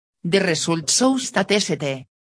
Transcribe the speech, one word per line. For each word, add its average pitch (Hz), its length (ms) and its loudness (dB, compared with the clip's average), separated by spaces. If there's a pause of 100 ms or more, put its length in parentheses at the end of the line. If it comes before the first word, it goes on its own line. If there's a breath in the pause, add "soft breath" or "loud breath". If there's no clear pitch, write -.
(280)
The 190 120 4
result 165 500 -2
shows 262 400 2
that 196 220 0
S 196 260 0
T. 135 260 -6 (280)